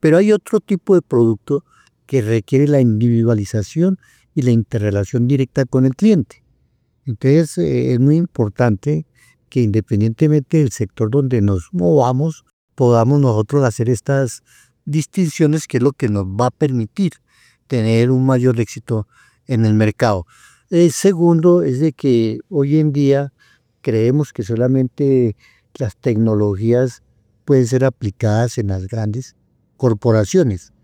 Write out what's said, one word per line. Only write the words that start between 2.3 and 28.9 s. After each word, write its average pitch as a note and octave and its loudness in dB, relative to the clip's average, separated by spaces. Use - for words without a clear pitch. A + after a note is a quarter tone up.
la C#3+ 2
individualización A#2 0
y D3+ -2
la B2 0
interrelación G#2+ -2
directa C3+ -2
con B2+ 0
el C3 0
cliente. G3 0
Entonces, C#3 0
eh, C3 -2
es A#2+ 0
muy C#3+ 4
importante B2+ -2
que B2+ -2
independientemente A2+ 0
del C#3+ 0
sector A2 -6
donde B2+ 0
nos G2+ -2
movamos, B2+ 0
podamos B2 2
nosotros B2+ 0
hacer A#2 -2
estas C3+ -4
distinciones, D#3 -2
que C#3 -6
es B2 0
lo C#3 2
que B2+ -4
nos G2+ -2
va G#2 -2
a - -2
permitir C3+ -4
tener A2+ 0
un C3 2
mayor B2+ 2
éxito A2+ -6
en A2+ 0
el G#2+ 2
mercado. G#2+ 0
El E3+ 4
segundo E3+ 2
es C3 -2
de D#3 0
que A#2 0
hoy D3 0
en D3+ 0
día C#3 0
creemos B2+ -2
que - -8
solamente B2+ 0
las A#2 -8
tecnologías A2+ -2
pueden C3 2
ser B2+ 0
aplicadas A2 -2
en G#2+ -4
las F#2+ -6
grandes A2 -8